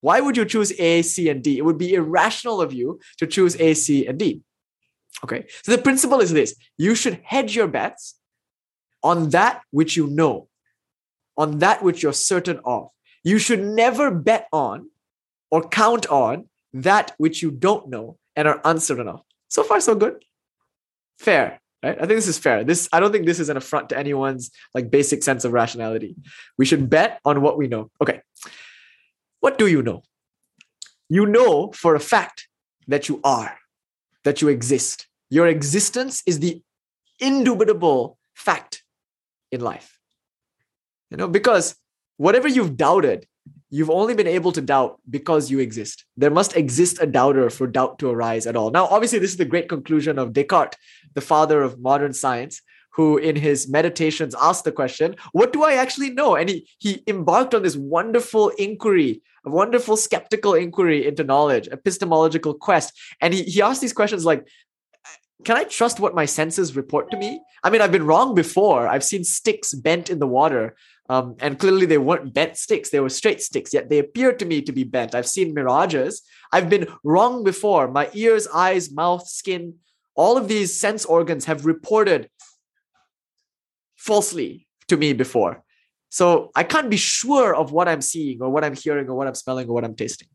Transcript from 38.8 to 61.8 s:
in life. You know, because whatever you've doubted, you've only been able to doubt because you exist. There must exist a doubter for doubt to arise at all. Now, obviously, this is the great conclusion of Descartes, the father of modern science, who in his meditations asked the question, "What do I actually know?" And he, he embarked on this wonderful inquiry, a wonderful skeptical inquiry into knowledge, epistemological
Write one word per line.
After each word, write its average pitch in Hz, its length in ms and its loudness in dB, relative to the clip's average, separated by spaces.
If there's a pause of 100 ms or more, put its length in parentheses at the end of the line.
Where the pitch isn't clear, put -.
in 123 80 -6
life. - 380 -10 (1120)
You - 80 -14
know, 185 100 -4
because 202 480 2 (400)
whatever 226 320 4
you've 196 300 0
doubted, 151 480 2 (420)
you've 156 220 -2
only 208 240 0
been 208 120 0
able 175 260 0
to 160 100 -4
doubt 135 360 0 (120)
because 143 400 -2
you 135 80 -2
exist. 113 480 -6 (100)
There 143 140 4
must 180 260 2
exist 156 460 2
a 156 40 2
doubter 131 440 2
for 131 160 -6
doubt 131 320 -2
to 139 100 -4
arise 117 380 -2
at 117 100 -4
all. 110 140 0
Now, 175 160 2
obviously, 220 320 2
this 185 140 -2
is 185 40 -10
the 175 80 0
great 170 240 -2
conclusion 151 500 -2
of 120 140 -4
Descartes, 143 460 0 (340)
the 143 80 -6
father 156 400 2
of 123 180 -4
modern 139 360 -2
science, 131 480 -6 (320)
who 151 240 4
in 151 180 0
his 143 320 0
meditations 156 720 -2
asked 175 240 2
the 156 80 -2
question, 151 440 -4 (160)
"What 233 200 4
do 302 120 2
I 302 100 4
actually 262 360 -2
know?" 254 240 2
And 165 140 0
he, 185 180 -6 (120)
he 202 280 -4
embarked 202 480 2
on 214 80 2
this 156 140 0
wonderful 208 720 0
inquiry, 196 720 0 (240)
a 139 60 -10
wonderful 214 460 2
skeptical 208 580 0
inquiry 170 520 2
into 147 180 -2
knowledge, 135 460 2
epistemological 160 840 0